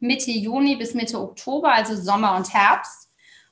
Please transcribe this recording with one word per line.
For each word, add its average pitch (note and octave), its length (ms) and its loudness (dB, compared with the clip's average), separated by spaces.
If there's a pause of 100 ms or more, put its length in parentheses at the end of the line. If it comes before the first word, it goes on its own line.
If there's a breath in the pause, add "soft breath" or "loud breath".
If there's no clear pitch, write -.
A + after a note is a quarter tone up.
Mitte B3+ 300 -2
Juni B3 460 0
bis A3+ 180 -8
Mitte A3+ 260 -4
Oktober, C#4 520 -2
also A3 240 2
Sommer G3+ 400 0
und F#3 160 -4
Herbst. - 560 2 (440 soft breath)